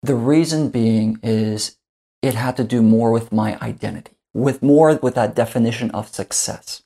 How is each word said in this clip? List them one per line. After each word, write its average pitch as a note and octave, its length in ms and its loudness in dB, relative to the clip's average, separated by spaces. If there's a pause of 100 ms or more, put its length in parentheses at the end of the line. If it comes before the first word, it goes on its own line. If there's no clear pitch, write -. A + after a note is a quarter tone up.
The C#3 120 0
reason D3+ 540 2
being A2 540 2
is A2 540 -2 (440)
it B2+ 140 0
had B2+ 220 -4
to C3 60 -2
do A#2 180 0
more A2+ 300 4
with A2+ 200 -2
my G#2+ 300 -4
identity, - 560 -10 (160)
with C3 280 -2
more D3+ 360 6
with B2+ 180 -2
that A2 200 0
definition A#2 560 -2
of G#2 180 -8
success. - 760 -8